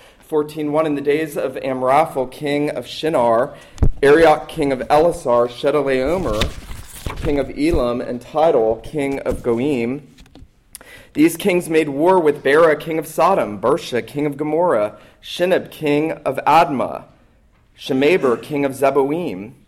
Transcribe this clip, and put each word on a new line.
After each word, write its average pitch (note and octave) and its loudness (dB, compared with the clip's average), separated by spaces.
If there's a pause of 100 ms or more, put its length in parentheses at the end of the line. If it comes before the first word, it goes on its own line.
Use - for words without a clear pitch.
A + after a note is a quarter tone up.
(200)
fourteen D3+ -4
one. D#3 2
In D3 -2
the C#3+ -4
days D3 -2
of C3 -4
Amraphel, C3 0
king D3 -4
of C3 -8
Shinar, B2+ 0 (440)
Arioch, D3+ 6
king C#3+ -2
of C3 -2
Elasar, C#3 2
Chedorlaomer, C3+ -4
king D3 -2
of B2+ -4
Elam, B2+ 0
and A#2+ -8
Tidal, C#3+ 2
king C#3 -6
of - -6
Goim, B2 -2 (1040)
these D#3+ 4
kings F3 0
made D#3+ 2
war E3 2
with D3 2
Bera, D3+ 4
king D#3+ -6
of D#3 -4
Sodom, D#3+ 0
Bersha, A#2+ -2
king C#3+ -4
of C#3+ -4
Gomorrah, D3+ 0 (240)
Shinab, - -2
king D3+ -2
of C3+ -6 (100)
Admah, C#3+ 2 (680)
Shemeber, C#3 0
king C#3+ -4
of C3+ -4
Zeboim C3+ -2 (140)